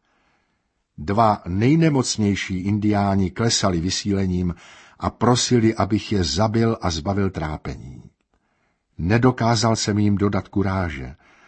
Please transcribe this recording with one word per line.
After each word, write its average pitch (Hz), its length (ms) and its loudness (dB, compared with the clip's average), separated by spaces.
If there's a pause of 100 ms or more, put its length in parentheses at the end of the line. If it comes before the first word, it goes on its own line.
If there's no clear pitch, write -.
(960)
Dva 101 500 2
nejnemocnější 110 1080 0
indiáni 101 760 0
klesali 110 480 0
vysílením 92 760 -2 (440)
a 87 100 -4
prosili, 117 680 2
abych 98 360 -2
je 98 120 0
zabil 110 580 0
a 90 80 -2
zbavil 95 400 -2
trápení. 67 760 -10 (920)
Nedokázal 113 800 2
jsem 104 220 -2
jim 104 200 2
dodat 98 300 0
kuráže, 87 680 -4 (320)